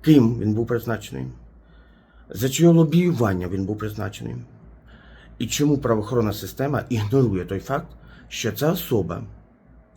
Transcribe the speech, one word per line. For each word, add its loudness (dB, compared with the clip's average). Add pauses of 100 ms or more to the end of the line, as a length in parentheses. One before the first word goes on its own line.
Ким 6
він 0
був -2
призначений? -4 (1000)
За -4
чиє 4
лобіювання 4
він -4
був -6
призначений? -8 (1000)
І -6
чому 0
правоохоронна 0
система -6
ігнорує 0
той -6
факт, -6 (400)
що -6
ця 0
особа -2 (720)